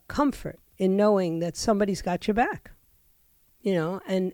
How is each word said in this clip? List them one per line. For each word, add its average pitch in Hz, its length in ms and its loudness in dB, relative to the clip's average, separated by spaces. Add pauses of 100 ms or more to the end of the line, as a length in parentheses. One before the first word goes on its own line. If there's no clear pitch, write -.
comfort - 500 -2 (180)
in 190 200 2
knowing 190 420 2
that 170 160 -4
somebody's 202 460 0
got 180 260 -2
your 208 80 0
back. 262 360 -2 (920)
You 196 140 0
know, 170 300 -2
and, 185 280 -2